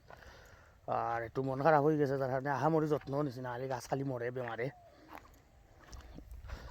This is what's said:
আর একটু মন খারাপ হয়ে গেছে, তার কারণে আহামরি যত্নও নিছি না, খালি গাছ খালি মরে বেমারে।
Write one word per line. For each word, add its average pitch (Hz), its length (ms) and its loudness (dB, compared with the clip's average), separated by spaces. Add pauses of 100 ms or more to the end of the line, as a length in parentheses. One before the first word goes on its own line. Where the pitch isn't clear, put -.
(880)
আর 117 360 0
একটু 117 180 -6
মন 131 220 -2
খারাপ 151 200 8
হয়ে 156 140 4
গেছে, 139 200 4
তার 135 120 0
কারণে 131 200 0
আহামরি 151 380 4
যত্নও 143 340 0
নিছি 131 200 -4
না, 127 100 -6
খালি 123 160 -4
গাছ 127 220 -4
খালি 139 140 0
মরে 123 280 -2
বেমারে। 120 360 -4 (2000)